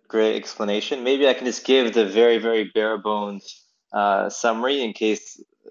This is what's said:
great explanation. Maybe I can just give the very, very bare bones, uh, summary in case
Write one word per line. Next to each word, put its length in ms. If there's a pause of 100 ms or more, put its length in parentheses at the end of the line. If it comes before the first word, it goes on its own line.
great 280
explanation. 680
Maybe 240
I 60
can 120
just 200
give 280
the 120
very, 320
very 360
bare 240
bones, 680 (260)
uh, 380
summary 520
in 120
case 480 (280)